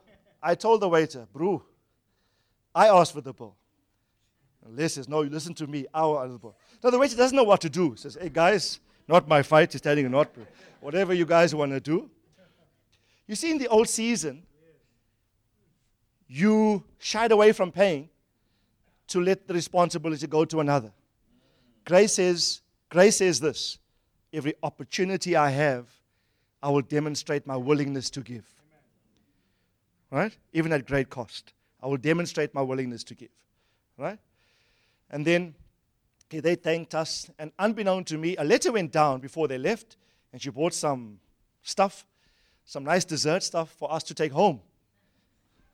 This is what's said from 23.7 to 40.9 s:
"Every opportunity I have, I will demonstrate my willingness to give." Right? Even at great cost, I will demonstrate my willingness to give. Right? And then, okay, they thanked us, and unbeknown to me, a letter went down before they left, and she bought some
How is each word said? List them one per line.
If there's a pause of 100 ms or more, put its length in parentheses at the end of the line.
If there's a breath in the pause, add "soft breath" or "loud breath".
"Every
opportunity
I
have, (760)
I
will
demonstrate
my
willingness
to
give." (1600)
Right? (180)
Even
at
great
cost, (300)
I
will
demonstrate
my
willingness
to
give. (640)
Right? (920)
And
then, (720)
okay,
they
thanked
us,
and
unbeknown
to
me,
a
letter
went
down
before
they
left, (360)
and
she
bought
some (420)